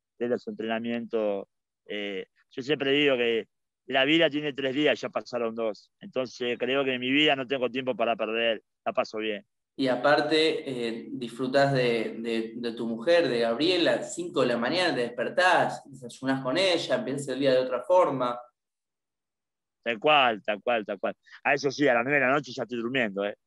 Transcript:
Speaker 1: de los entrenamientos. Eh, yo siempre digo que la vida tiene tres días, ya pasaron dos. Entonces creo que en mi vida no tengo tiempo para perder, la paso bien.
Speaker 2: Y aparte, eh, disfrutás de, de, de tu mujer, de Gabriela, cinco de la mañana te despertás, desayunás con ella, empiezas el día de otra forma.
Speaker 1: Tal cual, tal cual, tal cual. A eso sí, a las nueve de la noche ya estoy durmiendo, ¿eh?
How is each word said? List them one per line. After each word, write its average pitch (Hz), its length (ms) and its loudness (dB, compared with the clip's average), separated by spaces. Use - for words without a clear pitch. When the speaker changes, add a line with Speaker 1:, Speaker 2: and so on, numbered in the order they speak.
Speaker 1:
de 120 80 -2
los 120 200 -2
entrenamientos. 110 1000 -4
Eh, 101 380 -8
yo 139 100 -10
siempre 139 300 -2
digo 143 240 4
que 117 320 0
la 131 160 2
vida 156 280 4
tiene 147 220 -4
tres 131 200 -2
días, 139 260 2
ya 123 100 -6
pasaron 117 440 -4
dos. 113 460 -6
Entonces 120 580 -4
creo 131 260 0
que 131 120 -2
en 123 60 -6
mi 127 100 -2
vida 147 240 4
no 131 100 -4
tengo 123 240 -2
tiempo 127 260 -4
para 113 200 0
perder, 113 480 -2
la 113 100 -2
paso 110 260 -2
bien. 107 260 -6
Speaker 2:
Y 135 100 0
aparte, 151 800 2
eh, 117 440 -6
disfrutás 135 640 0
de, 117 440 2
de, 113 380 -4
de 117 160 -6
tu 113 160 -6
mujer, 143 400 2
de 120 140 0
Gabriela, 131 600 2
cinco 170 400 -4
de 123 60 4
la 120 100 2
mañana 151 380 0
te 123 60 0
despertás, 143 840 0
desayunás 131 560 -6
con 131 160 -2
ella, 175 380 2
empiezas 135 320 -4
el 131 140 -4
día 139 100 4
de 127 80 6
otra 127 240 -2
forma. 139 560 2
Speaker 1:
Tal 117 160 -4
cual, 127 440 4
tal 104 200 -4
cual, 117 220 0
tal 101 140 -6
cual. 104 140 -4
A 135 100 2
eso 143 160 0
sí, 143 180 2
a 127 60 6
las 117 100 2
nueve 143 160 0
de 131 60 2
la 123 60 4
noche 139 200 0
ya 123 120 -8
estoy 117 160 -6
durmiendo, 113 440 -2
¿eh? 104 120 -4